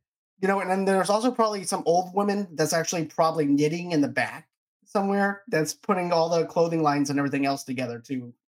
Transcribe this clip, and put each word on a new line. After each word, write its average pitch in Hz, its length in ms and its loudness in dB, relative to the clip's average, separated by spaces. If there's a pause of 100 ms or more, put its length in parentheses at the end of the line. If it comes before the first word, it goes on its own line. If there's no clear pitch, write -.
(400)
you 190 60 -2
know, 196 140 2
and 185 100 -2
then 190 140 0
there's 190 260 2
also 220 220 2
probably 214 320 0
some 185 220 -4
old 180 280 0
woman 202 380 0
that's 151 200 0
actually 165 340 -2
probably 160 400 0
knitting 151 440 0
in 156 100 2
the 139 80 2
back 123 380 -6 (380)
somewhere 202 640 0
that's 156 260 0
putting 180 380 -2
all 165 160 4
the 165 180 2
clothing 165 380 0
lines 143 260 2
and 139 80 0
everything 139 280 -2
else 139 180 -2
together 123 340 -6
too, 123 340 -10 (220)